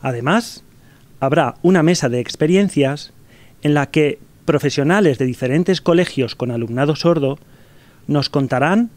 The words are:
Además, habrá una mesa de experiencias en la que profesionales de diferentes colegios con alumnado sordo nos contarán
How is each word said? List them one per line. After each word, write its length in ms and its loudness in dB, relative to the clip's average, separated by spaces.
Además, 600 -4
habrá 420 0
una 220 4
mesa 240 2
de 140 -2
experiencias 880 0
en 100 2
la 140 0
que 320 0
profesionales 720 2
de 80 -2
diferentes 560 -2
colegios 540 0
con 160 -6
alumnado 440 -2
sordo 420 0
nos 220 -2
contarán 680 0